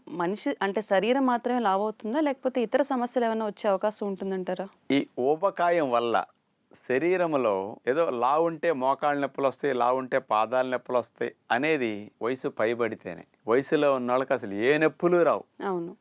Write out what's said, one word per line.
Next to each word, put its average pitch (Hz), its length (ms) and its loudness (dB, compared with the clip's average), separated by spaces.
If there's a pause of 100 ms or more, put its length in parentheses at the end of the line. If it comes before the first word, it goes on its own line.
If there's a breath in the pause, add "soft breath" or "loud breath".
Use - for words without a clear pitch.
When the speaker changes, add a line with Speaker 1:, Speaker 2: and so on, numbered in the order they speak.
Speaker 1:
మనిషి 185 540 -4
అంటే 196 200 -2
శరీరం 220 440 2
మాత్రమే 247 340 0
లావు 196 220 0
అవుతుందా, 220 380 -4
లేకపోతే 269 420 -2
ఇతర 247 200 2
సమస్యలు 247 440 0
ఏమైనా 226 200 0
వచ్చే 208 240 -2
అవకాశం 208 380 0
ఉంటుందంటారా? 190 600 -4 (240)
Speaker 2:
ఈ 139 160 2 (120)
ఊబకాయం 165 720 0
వల్ల 117 320 2 (520)
శరీరంలో 131 1000 0 (100)
ఏదో 156 220 2
లావు 135 380 2
ఉంటే 165 240 -2
మోకాళ్ళ 143 500 0
నొప్పులు 139 260 -2
వస్తాయి, 131 260 -2
లావు 123 240 2
ఉంటే 131 220 -2
పాదాల 113 480 0
నొప్పులు 127 300 -2
వస్తాయి 120 380 -4 (160)
అనేది 117 600 0 (100)
వయసు 127 260 -4
పైబడితేనే. 110 760 -4 (240)
వయసులో 139 480 2
ఉన్న 123 160 -2
వాళ్ళకి 131 220 0
అసలు 113 200 -4
ఏ 123 240 2
నొప్పులు 170 460 2
రావు. 123 200 2 (220)
Speaker 1:
అవును. 180 360 -6